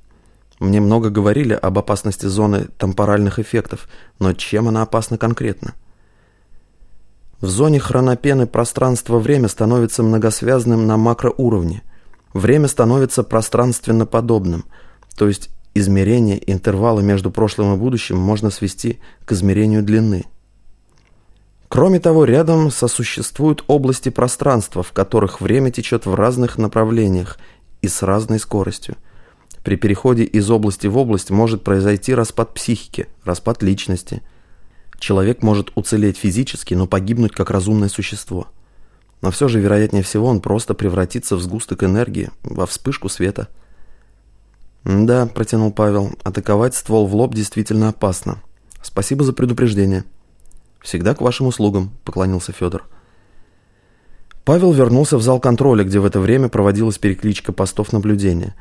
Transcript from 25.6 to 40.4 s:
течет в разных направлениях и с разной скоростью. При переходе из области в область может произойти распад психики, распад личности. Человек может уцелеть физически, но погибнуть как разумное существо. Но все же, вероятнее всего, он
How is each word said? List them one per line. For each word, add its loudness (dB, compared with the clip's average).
течет -4
в -2
разных 0
направлениях 0
и 0
с -6
разной 0
скоростью. -6
При -2
переходе 2
из 0
области 0
в 0
область 0
может 2
произойти 0
распад -2
психики, -6
распад -4
личности. -4
Человек 0
может 2
уцелеть 0
физически, -4
но 0
погибнуть 0
как -4
разумное 2
существо. -8
Но -2
все 0
же, 2
вероятнее 2
всего, 0
он 2